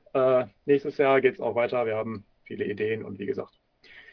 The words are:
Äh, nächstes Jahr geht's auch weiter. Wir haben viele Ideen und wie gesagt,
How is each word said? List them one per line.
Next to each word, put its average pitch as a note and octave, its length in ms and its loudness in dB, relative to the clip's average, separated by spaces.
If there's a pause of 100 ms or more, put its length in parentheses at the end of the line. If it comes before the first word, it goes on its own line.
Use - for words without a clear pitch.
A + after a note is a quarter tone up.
(140)
Äh, B2+ 320 4 (200)
nächstes C#3+ 320 0
Jahr C3+ 240 4
geht's B2+ 180 2
auch A#2 160 -4
weiter. A#2+ 300 0
Wir A2 100 -2
haben A2 300 -6 (180)
viele G#2 220 -8
Ideen G#2+ 380 -4
und G2 140 -12
wie - 80 -10
gesagt, - 340 -8 (540)